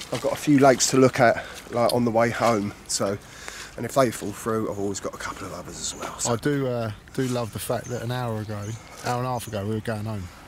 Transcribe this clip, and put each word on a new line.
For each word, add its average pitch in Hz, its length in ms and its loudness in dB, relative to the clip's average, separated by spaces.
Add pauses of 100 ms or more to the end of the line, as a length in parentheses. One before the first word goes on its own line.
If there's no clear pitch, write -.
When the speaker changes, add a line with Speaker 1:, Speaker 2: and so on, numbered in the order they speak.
(120)
Speaker 1:
I've 127 80 -2
got - 120 -2
a - 40 -2
few 147 240 6
lakes 131 300 8
to 135 80 2
look 131 200 6
at, 117 260 4 (280)
like, 117 200 2
on 120 120 2
the 120 60 2
way 117 200 4
home. 110 420 2 (140)
So, 101 320 -2 (580)
and - 100 -6
if - 80 -8
they 135 180 6
fall - 200 -6
through, 110 380 -2
I've 101 80 -6
always 98 220 -4
got - 140 -8
a - 40 -14
couple - 280 -10
of 87 80 -10
others - 260 -12
as - 180 -6
well. - 220 -10
So. 120 140 0
Speaker 2:
I - 20 2
do, 139 320 0
uh, 117 240 -2 (220)
do 135 140 0
love 123 240 -2
the - 60 -8
fact - 280 -4
that 120 160 -6
an 117 100 -4
hour 120 300 -4
ago, 104 200 -8 (440)
hour 123 120 0
and 123 80 -2
a 123 40 -2
half 120 180 -4
ago, 101 180 -4
we 110 80 -2
were 110 60 -2
going 107 240 -4
home. 104 240 -6 (200)